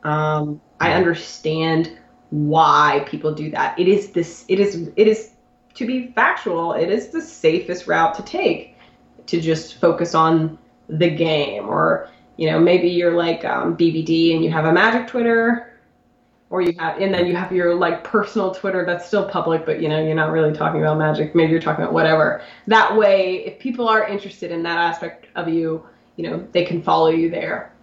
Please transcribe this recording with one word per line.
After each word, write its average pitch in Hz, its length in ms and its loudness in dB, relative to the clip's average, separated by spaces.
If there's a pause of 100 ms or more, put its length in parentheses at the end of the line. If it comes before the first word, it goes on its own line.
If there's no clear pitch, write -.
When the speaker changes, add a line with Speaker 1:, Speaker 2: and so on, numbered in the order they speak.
Speaker 1:
Um, 151 560 -2 (200)
I 165 100 2
Speaker 2:
Yeah. 156 60 0
Speaker 1:
understand 165 960 -2 (380)
why 147 760 2
people 156 260 -4
do 151 180 -8
that. 147 280 -4
It 180 100 2
is 202 220 2
this, - 380 -6
it 190 100 0
is, 196 380 -2
it 214 100 6
is, 214 240 0 (440)
to 240 120 -8
be 247 220 -4
factual, 175 640 -2
it 170 180 0
is 226 180 -2
the 330 120 -6
safest - 680 -2
route - 280 0
to - 80 -12
take, - 520 -2 (520)
to 170 140 -2
just 160 400 -2
focus 170 340 0
on 160 440 2 (300)
the 156 220 2
game. 147 580 -2
Or, 143 400 0 (300)
you 156 120 0
know, 160 80 0
maybe 175 300 4
you're 175 260 2
like, 170 300 0
um, - 300 -2
B 165 180 2
B 160 100 -2
D 165 320 2
and 160 80 0
you 160 80 0
have 156 140 0
a 165 80 4
Magic 226 340 2
Twitter, 233 640 0 (800)
or 180 140 -2
you 170 160 0
have, 165 220 -4
and 196 140 0
then 175 120 2
you 175 100 -2
have 180 160 -6
your, 175 220 2
like, 170 280 -2
personal 196 520 -2
Twitter 185 320 -4
that's 175 200 -4
still - 220 0
public, 165 380 -2
but, 156 160 -2
you 156 60 -2
know, 156 140 0
you're 156 120 0
not 156 180 0
really 156 220 2
talking 156 260 -2
about 156 180 2
Magic. 156 360 -2
Maybe 160 180 4
you're 165 80 2
talking 156 240 -2
about - 100 -4
whatever. 156 460 2 (260)
That 214 300 4
way, 190 480 2
if - 140 -12
people 240 300 -4
are 214 180 2
interested 196 440 -8
in 165 120 -6
that 170 160 -4
aspect 170 480 -4 (100)
of 170 120 -6
you, 160 360 -2 (320)
you 165 120 -8
know, 170 240 -8
they 175 120 2
can 170 180 -4
follow 160 260 4
you 165 220 2
there. - 420 -6 (100)